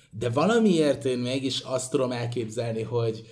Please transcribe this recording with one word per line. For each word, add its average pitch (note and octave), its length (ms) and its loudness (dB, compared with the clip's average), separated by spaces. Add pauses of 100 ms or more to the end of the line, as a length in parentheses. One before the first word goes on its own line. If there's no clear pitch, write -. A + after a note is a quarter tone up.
(200)
de A#2+ 100 0
valamiért D#3+ 760 4
én B2+ 120 0
mégis C3 420 -2
azt C3 320 -4
tudom B2+ 200 0
elképzelni, A#2 680 -4
hogy A2+ 500 -4